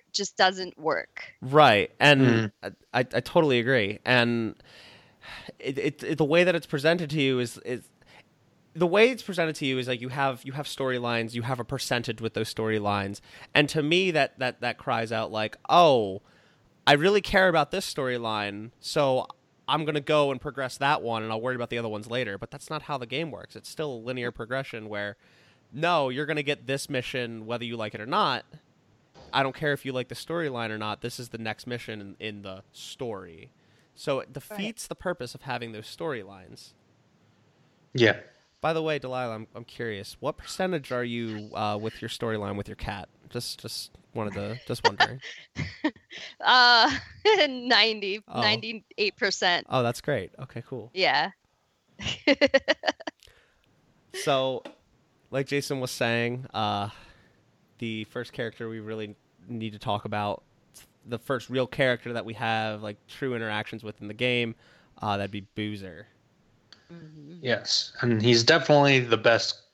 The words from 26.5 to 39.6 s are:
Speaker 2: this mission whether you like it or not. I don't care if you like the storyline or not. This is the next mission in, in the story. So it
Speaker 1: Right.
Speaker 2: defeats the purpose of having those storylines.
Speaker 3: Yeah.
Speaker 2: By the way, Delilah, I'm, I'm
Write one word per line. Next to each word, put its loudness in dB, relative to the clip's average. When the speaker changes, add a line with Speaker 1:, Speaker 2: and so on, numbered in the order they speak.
Speaker 2:
this -4
mission -4
whether -6
you -6
like -6
it -10
or -10
not. 0
I 2
don't -2
care -2
if -4
you -6
like -4
the -14
storyline -4
or -6
not. -6
This -8
is -14
the -10
next -8
mission -8
in, -16
in -10
the -14
story. -12
So -2
it -8
Speaker 1:
Right. -20
Speaker 2:
defeats -10
the -10
purpose -6
of -20
having -8
those -12
storylines. -12
Speaker 3:
Yeah. 4
Speaker 2:
By 0
the -2
way, -2
Delilah, -6
I'm, -12
I'm -14